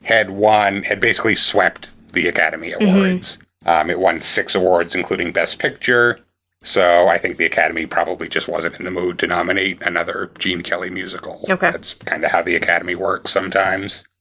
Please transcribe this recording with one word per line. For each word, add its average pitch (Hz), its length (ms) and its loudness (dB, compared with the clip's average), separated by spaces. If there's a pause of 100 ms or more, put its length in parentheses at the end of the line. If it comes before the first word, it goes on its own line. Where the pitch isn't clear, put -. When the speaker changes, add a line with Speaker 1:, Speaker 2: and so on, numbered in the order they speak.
Speaker 1:
had 107 260 2
won, 101 520 2
had 101 180 -2
basically 113 340 2
swept - 540 0 (240)
the 85 160 0
Academy 80 440 -2
Speaker 2:
Mm-hmm. 196 240 4
Speaker 1:
Awards. 185 420 0 (260)
Um, 82 260 2
it 87 80 -2
won 85 220 2
six - 340 2
awards, 90 400 2
including 87 380 -4
Best 82 260 -2
Picture. 120 600 2 (420)
So 90 460 4
I 87 100 4
think 90 200 -6
the 82 80 0
Academy 80 400 0
probably 85 420 -2
just - 200 -4
wasn't 82 280 -4
in 87 80 -12
the 92 60 -6
mood 90 300 -4
to 92 60 -2
nominate 90 560 -2
another 87 560 -4
Gene 87 240 -4
Kelly 92 280 -4
musical. 92 580 -12
Speaker 2:
Okay. 180 240 0
Speaker 1:
That's - 220 -8
kinda 78 340 -4
how 85 140 2
the 90 140 0
Academy 87 380 0
works 95 380 -4
sometimes. 95 720 -2 (160)